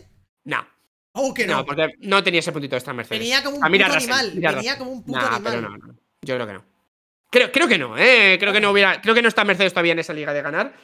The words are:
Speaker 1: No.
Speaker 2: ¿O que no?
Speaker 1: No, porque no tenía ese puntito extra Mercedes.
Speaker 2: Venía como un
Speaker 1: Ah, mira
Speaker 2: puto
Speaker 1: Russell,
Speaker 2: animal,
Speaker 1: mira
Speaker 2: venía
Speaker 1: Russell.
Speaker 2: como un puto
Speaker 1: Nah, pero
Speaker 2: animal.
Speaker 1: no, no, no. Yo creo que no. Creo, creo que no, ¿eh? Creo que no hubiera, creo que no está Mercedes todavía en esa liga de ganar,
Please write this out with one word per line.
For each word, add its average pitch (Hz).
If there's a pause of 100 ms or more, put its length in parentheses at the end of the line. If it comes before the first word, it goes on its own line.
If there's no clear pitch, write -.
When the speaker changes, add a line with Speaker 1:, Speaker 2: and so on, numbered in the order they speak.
(460)
Speaker 1:
No. 135 (460)
Speaker 2:
¿O 262
que 220
no? 165
Speaker 1:
No, 131
porque 147 (120)
no 196
tenía 175
ese 160
puntito 143
extra 127
Mercedes. 120
Speaker 2:
Venía 254
como 285
un 285
Speaker 1:
Ah, 156
mira 190
Speaker 2:
puto 190
Speaker 1:
Russell, 254
Speaker 2:
animal, 254
Speaker 1:
mira 165
Speaker 2:
venía 143
Speaker 1:
Russell. 277
Speaker 2:
como 254
un 247
puto -
Speaker 1:
Nah, 120
pero 202
Speaker 2:
animal. 104
Speaker 1:
no, 104
no, -
no. 117 (240)
Yo 131
creo 123
que 104
no. 95 (680)
Creo, 247
creo 320
que 220
no, 120
¿eh? 202
Creo 202
que 208
no 208
hubiera, 196
creo 220
que 233
no 233
está 220
Mercedes 190
todavía 170
en 165
esa 160
liga 147
de 147
ganar, 165 (100)